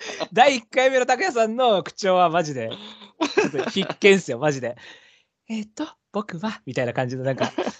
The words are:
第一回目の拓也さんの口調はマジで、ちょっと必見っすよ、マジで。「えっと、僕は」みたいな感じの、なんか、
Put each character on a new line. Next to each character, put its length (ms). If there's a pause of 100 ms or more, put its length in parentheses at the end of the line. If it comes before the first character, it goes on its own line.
(320)
第 240
一 120
回 220
目 100
の 60
拓 180
也 100
さ 140
ん 100
の 260
口 240
調 80
は 140
マ 140
ジ 100
で、 180
ち 760
ょ 20
っ 40
と 180
必 160 (140)
見 160
っ 40
す 120
よ、 80
マ 140
ジ 80
で。 160 (720)
「え 140
っ 40
と、 180 (280)
僕 260
は」 260
み 80
た 100
い 20
な 80
感 160
じ 80
の、 60
な 100
ん 20
か、 160 (280)